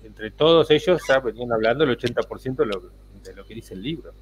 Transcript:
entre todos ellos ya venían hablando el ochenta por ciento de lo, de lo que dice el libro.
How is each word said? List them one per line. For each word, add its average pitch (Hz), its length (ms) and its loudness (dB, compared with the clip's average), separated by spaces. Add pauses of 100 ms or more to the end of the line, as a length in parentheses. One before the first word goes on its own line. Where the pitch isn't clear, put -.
entre - 280 -12
todos 160 400 4
ellos 151 360 2
ya 135 140 4
venían 120 320 -6
hablando 117 320 2
el 139 60 0
ochenta 120 320 -2
por 104 180 -8
ciento 131 220 -4
de 127 80 0
lo, 95 100 -6 (420)
de 95 120 -20
lo 98 100 -20
que 104 100 -20
dice 110 200 -16
el 95 80 -12
libro. 147 400 -10